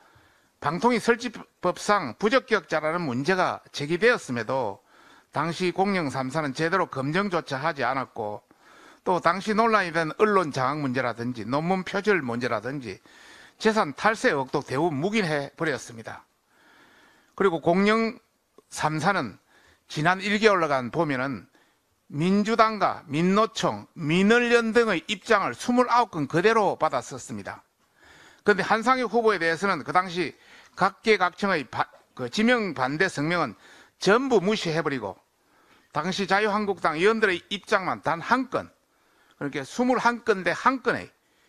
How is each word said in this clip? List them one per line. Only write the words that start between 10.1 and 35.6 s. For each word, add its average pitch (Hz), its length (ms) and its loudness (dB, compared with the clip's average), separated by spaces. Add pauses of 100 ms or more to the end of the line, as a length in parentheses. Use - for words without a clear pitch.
언론 196 340 4
장악 135 280 0
문제라든지 120 680 -4
논문 165 380 -2
표절 190 400 0
문제라든지 120 760 -4 (600)
재산 202 340 2
탈세 202 360 0
의혹도 143 320 -2
대부분 143 380 -2
묵인해 160 580 -2
버렸습니다. 127 680 -8 (1080)
그리고 170 260 4
공영 208 560 2 (520)
삼사는 151 680 -2 (500)
지난 180 340 0
일 202 180 0
개월간 160 500 2
보면은 135 580 -2 (600)
민주당과 202 1000 2
민노총, 175 840 0
민언련 220 800 2
등의 214 340 2
입장을 196 480 0
스물아홉 240 560 2
건 147 160 -4
그대로 190 480 2
받았었습니다. 117 880 -6 (800)
그런데 196 180 2
한상혁 226 500 0
후보에 220 280 2
대해서는 165 440 -2
그 151 80 -10
당시 180 460 -2 (380)
각계각층의 185 920 0
바-, - 240 -6 (240)
그 127 160 -8
지명 220 460 2
반대 147 340 0
성명은 151 460 -2 (420)
전부 240 420 4
무시해버리고, 156 800 -2 (760)